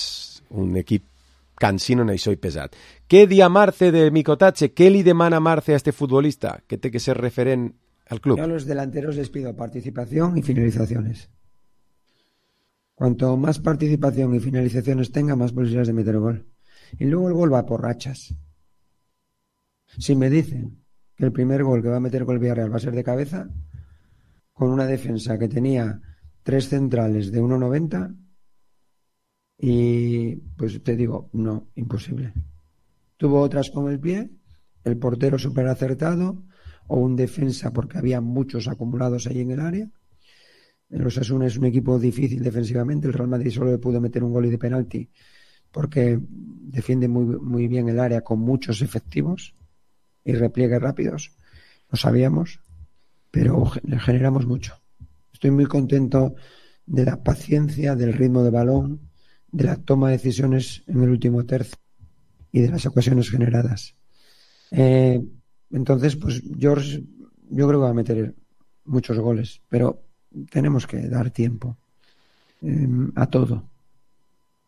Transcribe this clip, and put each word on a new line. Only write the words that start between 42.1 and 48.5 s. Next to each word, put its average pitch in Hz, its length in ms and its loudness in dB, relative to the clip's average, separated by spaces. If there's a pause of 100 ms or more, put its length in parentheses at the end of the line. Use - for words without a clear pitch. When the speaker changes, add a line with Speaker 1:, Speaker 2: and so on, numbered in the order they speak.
Speaker 2:
defensivamente, 123 640 -2
el 123 60 -2
Real 123 160 -2
Madrid 123 220 -2
solo 127 200 0
le 123 60 2
pudo 120 240 -2
meter 120 220 -2
un 120 100 -2
gol 120 140 2
y - 20 0
de 120 80 -2
penalti 120 520 -4 (600)
porque 127 480 0
defiende - 880 -4
muy, 120 300 0
muy 120 300 -2
bien 120 220 0
el 117 100 0
área 117 220 0
con 110 180 -2
muchos 120 420 -2